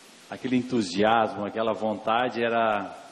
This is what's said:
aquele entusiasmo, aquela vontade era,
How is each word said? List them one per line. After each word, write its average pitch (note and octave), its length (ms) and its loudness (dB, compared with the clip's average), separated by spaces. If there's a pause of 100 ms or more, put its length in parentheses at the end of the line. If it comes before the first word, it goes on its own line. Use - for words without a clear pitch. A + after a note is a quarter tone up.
(300)
aquele B2+ 260 -2
entusiasmo, G#2+ 880 2
aquela A2 300 -2
vontade A2+ 680 -2
era, A2+ 540 0 (140)